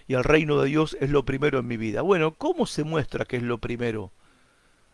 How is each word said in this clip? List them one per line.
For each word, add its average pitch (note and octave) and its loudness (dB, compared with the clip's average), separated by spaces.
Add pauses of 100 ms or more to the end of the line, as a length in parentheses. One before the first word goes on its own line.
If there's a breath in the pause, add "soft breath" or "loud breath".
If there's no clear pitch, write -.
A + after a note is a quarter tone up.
y B2+ -2
el B2+ 2
reino D3+ 4
de C#3 2
Dios D3+ 0
es C#3 0
lo C#3+ 4
primero C3+ 0
en A#2+ -2
mi A#2+ -6
vida". A2 -2
Bueno, D#3+ 2
¿cómo D#4+ 0
se - -4
muestra D#3 -2
que - -6
es A#2+ -2
lo A#2+ -2
primero A#2 -6 (800 soft breath)